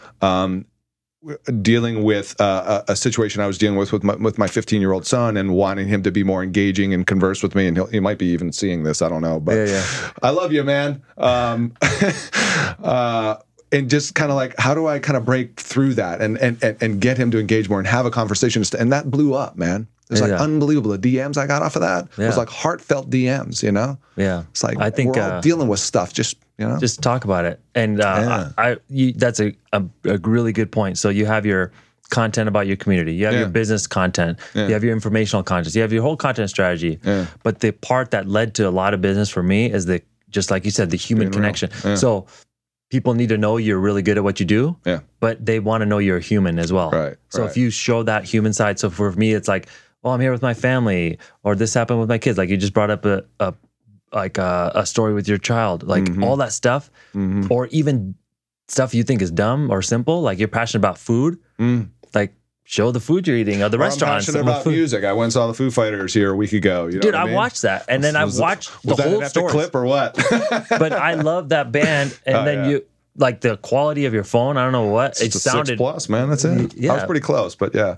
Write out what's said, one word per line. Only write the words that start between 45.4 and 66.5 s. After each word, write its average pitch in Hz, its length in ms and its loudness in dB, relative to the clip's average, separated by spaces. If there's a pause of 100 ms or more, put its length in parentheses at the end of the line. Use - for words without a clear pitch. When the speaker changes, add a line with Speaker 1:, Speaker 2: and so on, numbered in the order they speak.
Speaker 2:
they 110 140 0
wanna 107 260 0
know 104 120 2
you're 98 180 2
a 87 60 -2
human 95 380 0
as 85 120 -2
well. 87 200 0
Speaker 1:
Right, 78 260 -2 (100)
Speaker 2:
So 113 140 -4
Speaker 1:
right. 107 100 -4
Speaker 2:
if - 60 -8
you 123 140 2
show 117 320 -2
that 107 200 0
human 107 300 0
side, 104 260 0
so 107 100 0
for 98 220 -2
me, 110 220 2
it's 104 160 -2
like, 95 180 -2 (380)
"Oh, 127 60 0
I'm 127 100 0
here 131 100 2
with 120 100 -4
my 123 120 0
family," 104 640 0 (260)
or, 104 100 2
"This 107 200 0
happened 117 260 0
with 113 80 0
my 117 100 0
kids." 107 200 0
Like, 95 100 2
you 98 80 0
just 95 180 0
brought 104 160 2
up 104 140 -2
a, 98 220 0 (160)
a, 92 120 0 (600)
like, 95 240 -4
a, 90 360 0
a 101 120 -2
story 110 280 0
with 101 140 -2
your 104 100 2
child, 104 480 -2
like, 92 200 2
Speaker 1:
Mm-hmm. 92 180 -2
Speaker 2:
all 131 140 2
that 127 160 -2
stuff, 127 360 0 (240)
Speaker 1:
Mm-hmm. 98 380 0
Speaker 2:
or 123 200 0
even 131 440 0 (540)
stuff 131 240 0
you 117 100 2
think 107 180 0
is 87 100 -2
dumb 120 380 0
or 98 120 0
simple, 123 400 0
like, 98 180 0
you're 107 80 0
passionate 113 320 -2
about 95 180 2
food, 139 400 0 (220)
Speaker 1:
Mm. 117 300 0 (260)
Speaker 2:
like, 104 200 0 (340)
show 113 220 2
the 120 80 -2
food 180 260 0
you're 135 120 2
eating 101 260 0
or 107 60 2
the 117 80 2
Speaker 1:
Or - 40 2
I'm - 60 4
Speaker 2:
restaurants 143 380 0
Speaker 1:
passionate 147 140 -2
Speaker 2:
and 127 100 0
the - 20 4
Speaker 1:
about 143 140 -2
Speaker 2:
food. 160 80 2
Speaker 1:
music. 120 320 0
I 98 80 0
went 113 140 0
and 113 60 -2
saw 120 140 2
the 113 60 -4
Foo 131 180 -2
Fighters 107 420 -2
here 101 180 4
a 95 40 0
week 104 160 0